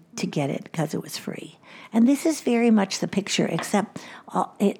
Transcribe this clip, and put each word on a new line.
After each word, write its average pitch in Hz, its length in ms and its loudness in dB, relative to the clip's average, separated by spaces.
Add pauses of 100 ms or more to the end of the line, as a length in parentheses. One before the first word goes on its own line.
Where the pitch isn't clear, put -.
(160)
to 185 100 -4
get 147 240 -2
it - 220 -8
'cause 160 220 -4
it - 80 -4
was - 160 -10
free. - 400 -12 (340)
And 226 140 6
this 285 200 4
is 311 160 0
very 240 280 4
much 202 280 2
the 175 100 -4
picture, - 380 -2
except, - 520 -2 (300)
uh, 185 160 -2 (140)
it, 202 220 2